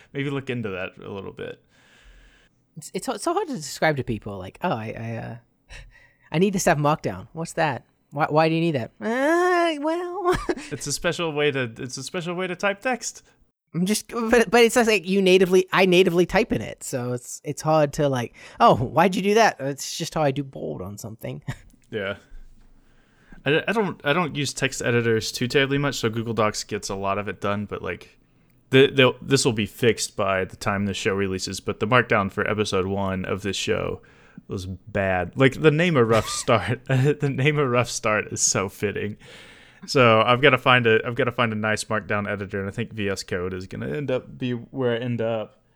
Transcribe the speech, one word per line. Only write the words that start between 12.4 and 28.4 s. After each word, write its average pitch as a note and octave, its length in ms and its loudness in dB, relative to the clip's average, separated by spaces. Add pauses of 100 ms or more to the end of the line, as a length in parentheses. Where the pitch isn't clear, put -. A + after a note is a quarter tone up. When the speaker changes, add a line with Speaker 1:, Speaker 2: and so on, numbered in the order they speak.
Speaker 1:
to F3+ 100 -6
type G3+ 240 -2
text. - 420 -6 (520)
Speaker 2:
I'm F3 100 0
just, G#3+ 240 -2
but, A3+ 420 2
but A#3+ 120 6
it's A#3 140 4
just A3+ 120 4
like F#3+ 180 2
you F#3+ 140 4
natively, F#3 520 6
I F3 120 6
natively F3+ 400 6
type G#3 280 0
in A2+ 100 -2
it, - 200 -10
so B2 300 -6
it's, - 320 -10
it's D3 160 -8
hard D#3 340 2
to, D3 140 2
like, B2 260 -2 (260)
"Oh, A3+ 160 8
why'd D#3 380 2
you F3+ 80 -2
do G3+ 120 2
that?" G#3+ 260 6
It's C#3 380 -6
just D#3+ 160 -8
how D#3+ 80 0
I C#3+ 80 4
do C3+ 140 -4
bold D3+ 380 -8
on G#2 160 -10
something. B2+ 500 -12
<laughs> - 40 -6 (380)
Speaker 1:
Yeah. G2+ 260 -6 (1300)
I, D3 200 2
I F#3 60 -2
don't, G3+ 320 -2
I C#3+ 80 2
don't D3+ 240 0
use C#3+ 160 -4
text - 300 -4
editors A#2 500 2
too B2 160 -4
terribly C#3 300 2
much, C#3+ 160 -2
so A#2 160 -2
Google A2+ 240 -4
Docs G#2+ 300 0
gets - 260 -8
a G2+ 40 -4
lot G2 220 -2
of G2+ 120 -6
it F#2+ 120 -10
done, G#2 240 -2
but, - 180 -10
like, - 360 -10 (520)